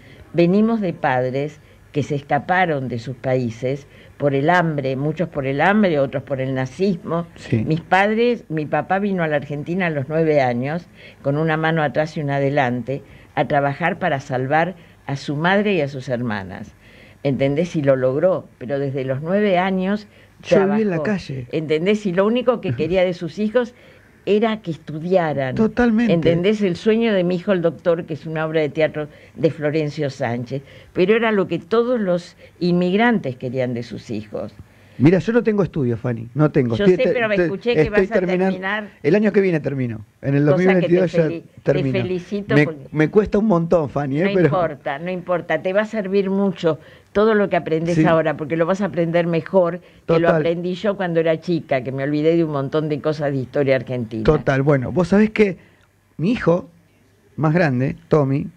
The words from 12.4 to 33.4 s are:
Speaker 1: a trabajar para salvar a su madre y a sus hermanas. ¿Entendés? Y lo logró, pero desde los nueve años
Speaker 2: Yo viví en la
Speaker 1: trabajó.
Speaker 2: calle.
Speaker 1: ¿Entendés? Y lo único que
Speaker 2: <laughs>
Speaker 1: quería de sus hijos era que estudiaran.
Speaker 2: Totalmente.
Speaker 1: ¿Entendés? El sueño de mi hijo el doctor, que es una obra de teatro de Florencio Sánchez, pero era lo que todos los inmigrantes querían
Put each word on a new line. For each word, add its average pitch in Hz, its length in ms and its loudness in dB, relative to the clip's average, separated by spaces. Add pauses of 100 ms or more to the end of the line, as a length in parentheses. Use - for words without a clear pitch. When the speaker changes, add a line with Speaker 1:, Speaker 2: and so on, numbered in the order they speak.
Speaker 1:
a 143 100 0
trabajar 147 540 0
para 160 200 -2
salvar 143 540 -2 (320)
a 139 100 -6
su 143 200 -6
madre 196 380 2
y 170 80 2
a 139 60 -2
sus 139 200 -12
hermanas. 107 640 -6 (500)
¿Entendés? 143 540 0
Y 151 60 0
lo 139 140 4
logró, 139 520 0 (100)
pero 139 220 -6
desde 135 240 -4
los 131 180 -4
nueve 190 360 0
años 190 500 -2 (340)
Speaker 2:
Yo 190 240 2
viví 208 160 2
en 208 80 0
la 170 60 0
Speaker 1:
trabajó. 156 80 -2
Speaker 2:
calle. 143 480 -4
Speaker 1:
¿Entendés? 160 540 0
Y 180 60 -2
lo 190 140 2
único 240 340 0
que 170 140 -4
Speaker 2:
<laughs> - 20 -8
Speaker 1:
quería 175 280 2
de 180 100 0
sus 175 240 -10
hijos 214 340 0 (540)
era 214 360 0
que 170 80 -8
estudiaran. 151 840 -2
Speaker 2:
Totalmente. 220 600 2
Speaker 1:
¿Entendés? 170 480 2
El 175 140 0
sueño 226 360 2
de 185 120 2
mi 180 120 0
hijo 175 160 -2
el 180 80 0
doctor, 170 460 0
que 156 80 -8
es - 100 -10
una 160 220 -4
obra 156 160 0
de 147 80 0
teatro 151 380 -2 (260)
de 156 160 2
Florencio 147 580 -2
Sánchez, 123 540 -6 (320)
pero 185 200 4
era 226 160 0
lo 196 160 2
que 170 120 -4
todos 233 420 0
los 175 340 -2 (240)
inmigrantes 180 800 2
querían 127 380 -4